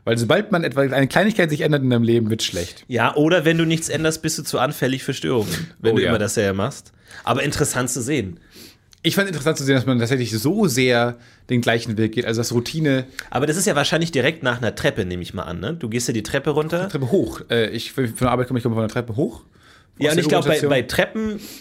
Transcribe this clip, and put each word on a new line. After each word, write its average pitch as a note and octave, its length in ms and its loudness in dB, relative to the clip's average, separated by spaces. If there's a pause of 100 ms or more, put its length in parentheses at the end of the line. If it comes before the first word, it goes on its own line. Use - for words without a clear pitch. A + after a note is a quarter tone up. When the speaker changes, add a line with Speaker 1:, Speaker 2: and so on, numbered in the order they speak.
Speaker 1:
Weil A#2 120 2
sobald D3 340 2
man E3+ 120 2
etwa C3+ 180 0
eine C3+ 260 2
Kleinigkeit F#3 420 2
sich D3 120 -2
ändert D3+ 220 2
in B2+ 60 2
deinem A#2 140 4
Leben, A#2 260 4
wird's A2 160 0
schlecht. - 420 -6
Speaker 2:
Ja, B2+ 280 2
oder D#3+ 280 4
wenn E3 140 4
du E3 80 2
nichts D#3+ 240 0
änderst, D#3+ 320 0
bist D#3+ 160 -4
du D3+ 60 -8
zu C3 160 -2
anfällig C3 440 0
für C#3 100 -4
Störungen, B2 380 -2 (280)
wenn A2+ 140 4
Speaker 1:
Oh, G#2+ 40 2
Speaker 2:
du F#2+ 60 4
Speaker 1:
ja. F2+ 60 2
Speaker 2:
immer A2 100 2
dasselbe G#2 360 0
machst. G#2 380 -6 (300)
Aber C3 200 0
interessant C3 460 -2
zu C3+ 120 -4
sehen. A2+ 380 -4 (680)
Speaker 1:
Ich E3 100 0
fand G3+ 120 2
interessant D3+ 300 -2
zu C#3+ 60 -6
sehen, C3+ 120 4
dass B2 100 2
man B2+ 140 2
tatsächlich A#2 320 0
so D#3 360 2
sehr A#2+ 500 2 (320)
den B2 120 2
gleichen A#2 360 0
Weg A2 160 2
geht, A#2+ 120 -2
also A2+ 160 0
dass A#2 120 -4
Routine C3 520 0 (240)
Speaker 2:
Aber B2+ 160 0
das D#3 120 0
ist G3 100 -2
ja E3 80 2
wahrscheinlich D#3+ 360 0
direkt C#3 320 0
nach A#2+ 140 0
einer A2 180 -2
Treppe, C3 300 0
nehme F2+ 180 -4
ich - 100 -10
mal F#2 100 -6
an, F2 160 -10
ne? A#2+ 160 -6
Du C3 140 -8
gehst A#2+ 180 -2
ja C#3 60 -2
die G#2+ 100 -2
Treppe C#3+ 260 -2
runter. D#3 400 -2
Speaker 1:
Treppe C3+ 220 -4
hoch. E3+ 380 0
Äh, A2+ 200 2
ich, - 240 -8
von B2+ 260 -2
der B2+ 120 2
Arbeit B2 160 0
komme B2+ 120 -2
ich, - 40 -2
komme A#2 120 0
von A2+ 80 0
der G#2+ 60 -2
Treppe A#2 260 -6
hoch. E3 280 -4 (540)
Speaker 2:
Ja, C#3+ 120 2
Speaker 1:
Aus - 20 2
Speaker 2:
und D#3 60 2
Speaker 1:
der F3 60 4
Speaker 2:
ich D3 60 0
glaub, F3 140 4
bei, C#3+ 40 0 (100)
Speaker 1:
U-Bahn-Station. C#3+ 120 2
Speaker 2:
bei C3+ 120 4
Treppen G#3 580 -2 (220)